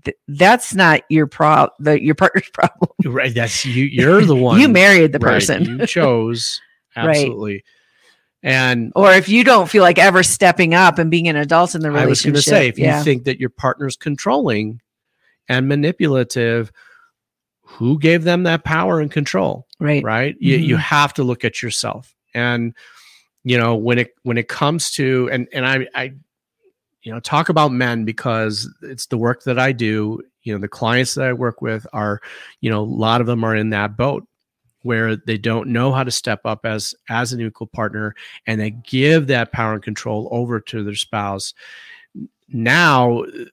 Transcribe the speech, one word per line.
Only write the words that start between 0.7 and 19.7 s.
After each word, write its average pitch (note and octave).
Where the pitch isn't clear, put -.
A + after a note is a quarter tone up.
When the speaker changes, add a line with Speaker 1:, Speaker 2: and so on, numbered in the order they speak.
Speaker 1:
not F3
your D#3
pro-, D3+
the, D3+
your D3
partner's -
<laughs> -
problem. -
Speaker 2:
Right. C3
That's A#2
you. B2+
You're D3
the D#3+
Speaker 1:
<laughs> -
Speaker 2:
one. B2+
Speaker 1:
You D4
married F#3
the C#3
Speaker 2:
Right. B2
Speaker 1:
person. -
Speaker 2:
You A3
chose A#2
Speaker 1:
Right. B2
Speaker 2:
Absolutely. A2
And B2+
Speaker 1:
Or G3
if F#3+
you A#3
don't G#3
feel G#3
like E3+
ever F#3
stepping F3
up F3
and E3
being E3+
an D#3
adult E3
in E3
the D3+
Speaker 2:
I D3
was B2+
gonna D3
Speaker 1:
relationship. C#3+
Speaker 2:
say, D3+
if A#2
you C3+
Speaker 1:
Yeah. D3
Speaker 2:
think C3+
that C3
your B2+
partner's C3+
controlling C#3
and C3
manipulative, C3
who C3
gave D#3+
them F3
that E3+
power E3
and D3
control? D3+